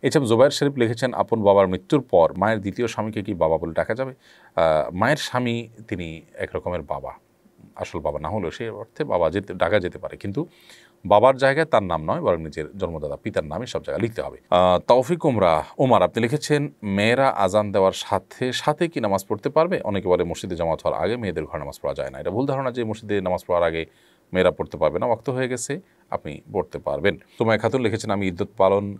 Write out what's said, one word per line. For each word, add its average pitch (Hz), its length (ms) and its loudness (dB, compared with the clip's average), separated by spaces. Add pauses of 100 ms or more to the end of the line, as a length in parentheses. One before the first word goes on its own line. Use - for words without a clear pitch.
এইচ 143 140 2
এম 143 80 4
জোবায়ের 117 260 6
শরীফ 143 280 -2
লিখেছেন, 120 360 0
আপন 101 280 0
বাবার 98 260 6
মৃত্যুর 113 420 0
পর 85 160 8 (100)
মায়ের 107 240 0
দ্বিতীয় 101 280 -4
স্বামীকে 110 340 -6
কি 101 120 -4
বাবা 80 240 2
বলে 82 140 -4
ডাকা 82 220 -2
যাবে? 131 200 -6
আহ, 78 760 -2
মায়ের 113 260 0
স্বামী 120 520 -4 (200)
তিনি 82 320 -8 (140)
এক 98 220 -8
রকমের 90 260 -6
বাবা, 69 300 -10 (640)
আসল 90 240 -8
বাবা 73 180 -4
না 78 100 -8
হলেও 92 220 -4
সে 113 200 -10
অর্থে 104 340 -10
বাবা 87 260 0
যেতে, 98 240 -4
ডাকা 92 240 2
যেতে 90 200 -4
পারে, - 180 -10
কিন্তু 104 300 -6 (600)
বাবার 107 300 8
জায়গায় 135 300 2
তার 117 160 4
নাম 82 220 -2
নয়, 107 160 -2
বরং 92 240 0
নিজের 76 220 -8 (120)
জন্মদাতা 80 380 -6
পিতার 95 280 -6
নামই 82 220 -8
সব 80 180 -8
জায়গায় 73 180 -4
লিখতে 113 200 -4
হবে। 67 160 -10 (120)
আহ, 90 360 6
তৌফিক 131 380 2
উমরা, 92 400 4 (140)
উমার, 120 240 4
আপনি 90 200 0
লিখেছেন, 147 500 -2 (100)
মেয়েরা 110 460 2
আজান 101 440 0
দেওয়ার 95 200 4
সাথে - 600 -4
সাথে 151 360 -2
কি 156 120 -6
নামাজ 98 280 -2
পড়তে 107 220 -4
পারবে? 165 340 0
অনেকে 98 240 -4
বলে 87 160 4
মসজিদে 85 320 -8
জামাত 82 280 -2
হওয়ার 76 180 -2
আগে 101 140 -2
মেয়েদের 90 280 -4
ঘরে 78 140 -10
নামাজ 69 220 -12
পড়া 71 140 -4
যায় 69 160 -6
না। 65 80 -16
এটা 76 120 -6
ভুল 120 160 -2
ধারণা 135 240 -4
যে 120 140 -4
মসজিদে 107 360 -4
নামাজ 90 260 -4
পড়ার 87 160 2
আগে 82 240 -2 (460)
মেয়েরা 90 180 4
পড়তে 90 260 -8
পারবে 76 220 0
না, 110 80 -2
ওয়াক্ত 117 240 -4
হয়ে 127 180 -4
গেছে, 127 320 -8 (300)
আপনি - 300 -10 (120)
পড়তে - 260 -6
পারবেন। 71 360 -2 (240)
সুমাইয়া 110 240 2
খাতুন 117 200 0
লিখেছেন, 107 280 -4
আমি 101 160 -2
ইদ্যত 95 300 -4
পালন 98 280 4 (160)